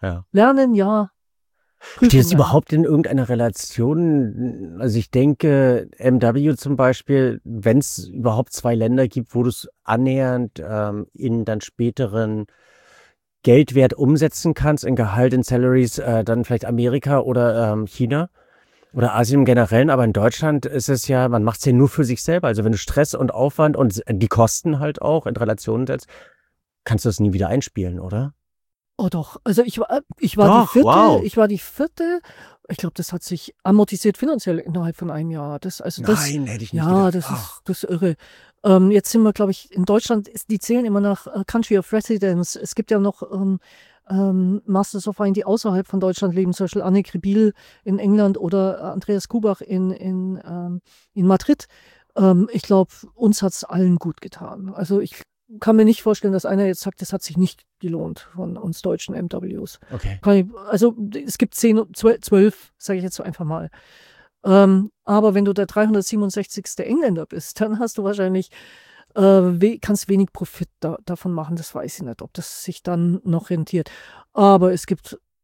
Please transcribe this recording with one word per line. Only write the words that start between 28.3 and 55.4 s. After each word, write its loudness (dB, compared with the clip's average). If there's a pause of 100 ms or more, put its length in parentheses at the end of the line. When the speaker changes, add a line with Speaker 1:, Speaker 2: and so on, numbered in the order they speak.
Speaker 2:
Oh -2
doch, -8
also 2
ich -2
war, -2 (160)
ich -2
war 6
die 6
Speaker 1:
Doch, -10
Speaker 2:
vierte, 6
Speaker 1:
wow. 6
Speaker 2:
ich -4
war 4
die -2
vierte. -6 (480)
Ich -8
glaub, -8
das -10
hat -10
sich -12
amortisiert 2
finanziell -2
innerhalb -6
von -10
einem -8
Jahr. -10
Das, -12
also -10
das, 0
Speaker 1:
Nein, -4
hätte -8
ich -12
nicht -2
Speaker 2:
ja, 2
Speaker 1:
gedacht. 0
Speaker 2:
das -6
Speaker 1:
Ah. -4
Speaker 2:
ist, -12
das -6
ist -10
irre. -2 (460)
Ähm, 6
jetzt 2
sind 4
wir, 4
glaub -2
ich, -8
in -2
Deutschland, 0
ist, -14
die 0
zählen -2
immer 0
nach, -2
äh, -8
Country 0
of -4
Residence. -2
Es -12
gibt -6
ja 2
noch, -2 (100)
ähm, -2 (520)
ähm, 0
Masters -2
of -10
Wine, 0
die -2
außerhalb -2
von -4
Deutschland -2
leben, 0
zum -4
Beispiel -4
Anne 2
Kribil 0 (300)
in -2
England 2
oder, -2
äh, -12
Andreas -6
Kubach -2
in, -4
in, -6
ähm, -10 (320)
in 0
Madrid. 2 (480)
Ähm, 4
ich -6
glaub, 2 (240)
uns 2
hat's -4
allen 2
gut -6
getan. -16
Also -2
ich -10 (360)